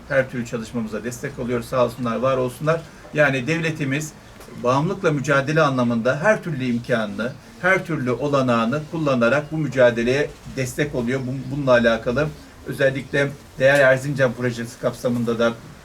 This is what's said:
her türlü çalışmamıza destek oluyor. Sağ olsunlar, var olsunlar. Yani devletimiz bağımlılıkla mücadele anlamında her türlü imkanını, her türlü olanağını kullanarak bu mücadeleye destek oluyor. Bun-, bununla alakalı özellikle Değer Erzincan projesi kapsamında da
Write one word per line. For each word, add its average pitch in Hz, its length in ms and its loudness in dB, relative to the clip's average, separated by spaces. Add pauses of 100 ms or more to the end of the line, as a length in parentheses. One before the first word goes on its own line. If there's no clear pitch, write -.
her 135 220 0
türlü 120 160 -6
çalışmamıza 110 580 -6
destek 123 340 -8
oluyor. 120 240 -4
Sağ 127 220 0
olsunlar, 120 320 -4
var 131 200 0
olsunlar. 147 440 -2 (340)
Yani 135 320 2
devletimiz 156 680 -2 (500)
bağımlılıkla 156 480 2
mücadele 147 520 2
anlamında 127 600 2
her 214 200 2
türlü 135 220 -4
imkanını, 117 680 -2 (300)
her 180 240 2
türlü 131 240 -2
olanağını 127 680 2 (100)
kullanarak 135 640 2
bu 156 60 -2
mücadeleye 127 720 2 (260)
destek 143 380 -2
oluyor. 127 260 -2
Bun-, 131 360 -6
bununla 139 140 0
alakalı 120 580 2 (380)
özellikle 135 600 0 (300)
Değer 139 220 6
Erzincan 131 520 4
projesi 117 480 -6
kapsamında 120 580 -2
da 117 140 2 (320)